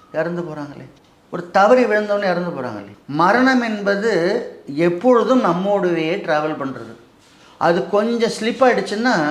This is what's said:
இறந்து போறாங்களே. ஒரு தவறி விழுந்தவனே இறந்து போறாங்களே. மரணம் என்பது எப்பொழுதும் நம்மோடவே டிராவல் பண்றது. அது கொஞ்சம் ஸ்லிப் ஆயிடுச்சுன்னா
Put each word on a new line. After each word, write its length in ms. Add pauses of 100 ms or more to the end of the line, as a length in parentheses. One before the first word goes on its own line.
(140)
இறந்து 280
போறாங்களே. 440 (460)
ஒரு 200
தவறி 340
விழுந்தவனே 440
இறந்து 220
போறாங்களே. 400 (160)
மரணம் 540
என்பது 500 (640)
எப்பொழுதும் 680
நம்மோடவே 640 (140)
டிராவல் 380
பண்றது. 340 (640)
அது 320
கொஞ்சம் 500
ஸ்லிப் 240
ஆயிடுச்சுன்னா 520 (160)